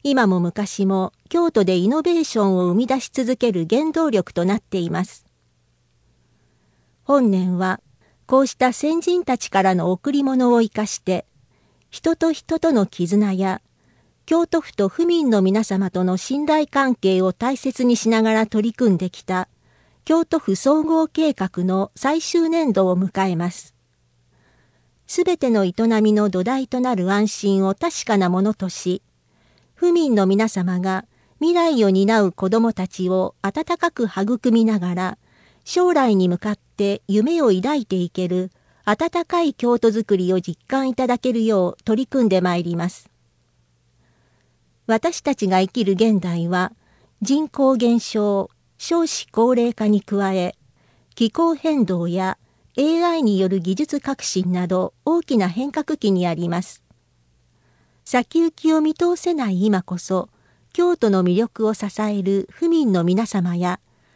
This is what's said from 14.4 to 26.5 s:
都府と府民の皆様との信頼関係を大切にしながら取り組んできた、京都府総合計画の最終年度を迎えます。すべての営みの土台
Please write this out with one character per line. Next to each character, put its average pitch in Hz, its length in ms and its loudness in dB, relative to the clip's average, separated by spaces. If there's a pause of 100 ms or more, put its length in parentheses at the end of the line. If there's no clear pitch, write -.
都 330 120 0
府 - 160 -10
と 196 140 0
府 339 160 -2
民 339 240 2
の 208 140 4
皆 202 200 2
様 190 280 -2
と 185 120 -2
の 185 140 0
信 285 280 -4
頼 302 200 2
関 269 300 0
係 190 260 0
を 185 100 0
大 254 260 -4
切 262 260 -4
に 240 120 4
し 226 140 -2
な 226 140 2
が 220 100 2
ら 220 140 0
取 220 240 -2
り - 20 -14
組 214 220 2
ん - 20 -4
で 180 120 -4
き - 140 -16
た、 240 240 -4 (560)
京 330 220 0
都 320 140 -2
府 196 160 -2
総 302 280 2
合 320 240 0
計 311 260 -2
画 185 300 -4
の 190 320 -2
最 311 260 -2
終 330 280 0
年 320 240 0
度 190 140 2
を 180 100 0
迎 190 320 -2
え 175 60 -2
ま 175 160 -2
す。 - 220 -18 (1300)
す - 160 -2
べ 359 140 0
て 254 140 -2
の 208 120 2
営 180 100 0 (280)
み 214 100 4
の 214 180 2
土 185 140 -2
台 262 240 -2